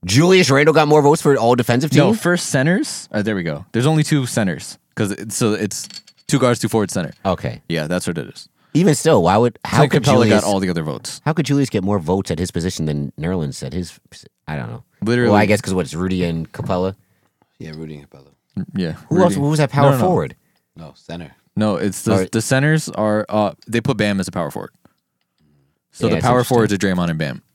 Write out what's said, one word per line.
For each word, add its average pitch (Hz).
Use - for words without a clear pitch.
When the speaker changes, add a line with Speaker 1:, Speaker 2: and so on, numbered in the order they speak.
Speaker 1:
Julius 165
Randle 147
got 151
more 151
votes 143
for 143
all 117
defensive 127
Speaker 2:
No, 143
Speaker 1:
team? -
Speaker 2:
for 175
centers. 170
Uh, 104
there 104
we 92
go. 78
There's 120
only 156
two 143
centers 98
'cause 107
it, 104
so 107
it's 101
two 143
guards, 123
two 113
forward 107
center. 87
Speaker 1:
Okay. 82
Speaker 2:
Yeah, 78
that's 90
what 85
it 60
is. -
Speaker 1:
Even 170
still, 135
why 92
would, 120
how -
Speaker 2:
Clint 139
Speaker 1:
could 143
Speaker 2:
Capella 127
Speaker 1:
Julius, 107
Speaker 2:
got -
all 98
the 92
other 82
votes. -
Speaker 1:
how 156
could 160
Julius 139
get 98
more 101
votes 90
at 80
his 87
position 85
than 73
Nerlens 80
at 76
his 87
posi-, -
I 76
don't 65
know. 113
Speaker 2:
Literally. 117
Speaker 1:
Well, 104
I 107
guess 104
'cause 95
what's 82
Rudy 90
and 82
Capella? 92
Speaker 3:
Yeah, 78
Rudy 78
and 71
Capella. 69
Speaker 2:
Yeah. 85
Speaker 1:
Who -
else? 175
Speaker 2:
Rudy. 143
Speaker 1:
Who 143
was 156
that 143
Speaker 2:
No, 143
Speaker 1:
power 143
Speaker 2:
no, 135
no. 113
Speaker 1:
forward? 95
Speaker 3:
No, 78
center. 82
Speaker 2:
No, 107
it's 92
the, -
Speaker 1:
Or 95
Speaker 2:
the 113
centers 147
are, 107
uh, 104
they 117
put 120
Bam 104
as 87
a -
power 85
forward. -
So -
Speaker 1:
Yeah, -
Speaker 2:
the -
Speaker 1:
it's -
Speaker 2:
power 123
Speaker 1:
interesting. 123
Speaker 2:
forwards 107
are 101
Draymond 90
and 80
Bam. 71